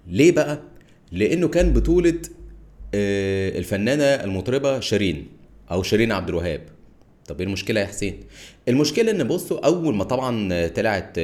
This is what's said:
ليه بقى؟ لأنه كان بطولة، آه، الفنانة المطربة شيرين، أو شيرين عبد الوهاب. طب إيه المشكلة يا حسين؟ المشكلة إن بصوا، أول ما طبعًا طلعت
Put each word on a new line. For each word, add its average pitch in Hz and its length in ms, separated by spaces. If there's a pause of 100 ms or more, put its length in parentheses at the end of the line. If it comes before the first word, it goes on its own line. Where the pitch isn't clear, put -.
ليه 127 260
بقى؟ 147 280 (520)
لأنه 151 360
كان 143 240
بطولة، 165 460 (760)
آه، 98 640
الفنانة 107 460
المطربة 131 760
شيرين، 92 460 (440)
أو 90 120
شيرين 110 300
عبد 90 160
الوهاب. 85 320 (680)
طب 76 120
إيه 92 60
المشكلة 101 340
يا 98 60
حسين؟ 98 340 (480)
المشكلة 151 420
إن 180 140
بصوا، 156 420
أول 160 280
ما 95 100
طبعًا 107 640
طلعت 101 560